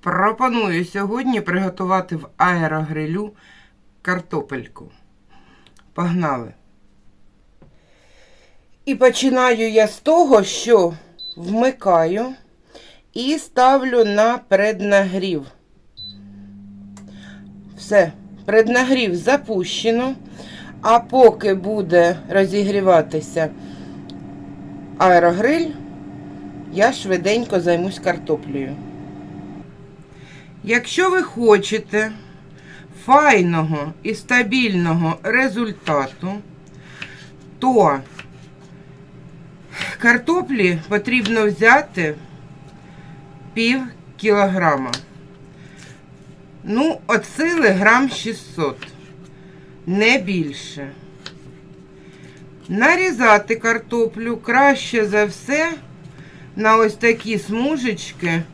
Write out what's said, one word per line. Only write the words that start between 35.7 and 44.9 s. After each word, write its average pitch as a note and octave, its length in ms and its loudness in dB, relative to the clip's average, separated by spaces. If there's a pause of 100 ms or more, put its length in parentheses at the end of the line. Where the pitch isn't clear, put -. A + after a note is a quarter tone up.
то G3+ 400 2 (2000)
картоплі A#3+ 800 0 (100)
потрібно A3 580 0
взяти G#3 680 2 (1400)
пів A#3+ 280 0 (340)
кілограма. F#3 760 0 (1700)